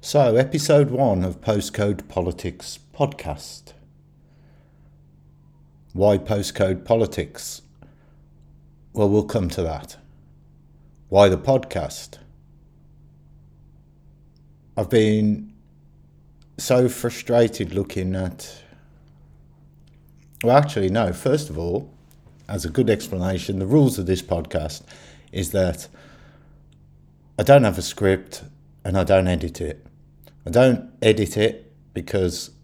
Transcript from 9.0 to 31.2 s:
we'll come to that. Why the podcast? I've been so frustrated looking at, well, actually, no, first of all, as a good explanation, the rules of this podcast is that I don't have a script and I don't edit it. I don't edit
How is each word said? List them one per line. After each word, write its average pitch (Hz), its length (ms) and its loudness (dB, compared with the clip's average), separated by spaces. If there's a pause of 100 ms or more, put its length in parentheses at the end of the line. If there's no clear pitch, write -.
we'll 104 160 4
come 104 280 -2
to 92 120 -4
that. 80 320 -8 (1120)
Why 98 220 8
the 92 80 2
podcast? - 800 -4 (2500)
I've 104 140 -4
been 107 640 2 (1040)
so 127 320 2
frustrated 117 840 -2
looking 92 400 -4
at, - 480 -8 (1800)
well, 123 140 6
actually, 117 320 0
no, 98 240 0
first 143 360 -2
of 76 80 -8
all, 87 320 -4 (600)
as 101 160 -8
a 82 40 -4
good 113 200 0
explanation, 95 680 -2
the 95 60 -2
rules 131 320 4
of 95 80 -4
this 90 160 0
podcast 80 600 -6 (500)
is 95 200 -6
that 92 360 -2 (1500)
I 107 40 2
don't 139 200 8
have 101 140 0
a 92 40 -6
script - 640 -2 (400)
and 95 140 -2
I 92 80 2
don't 95 240 4
edit 87 320 -4
it. 76 260 -10 (580)
I - 40 -10
don't 120 420 2 (100)
edit 110 360 2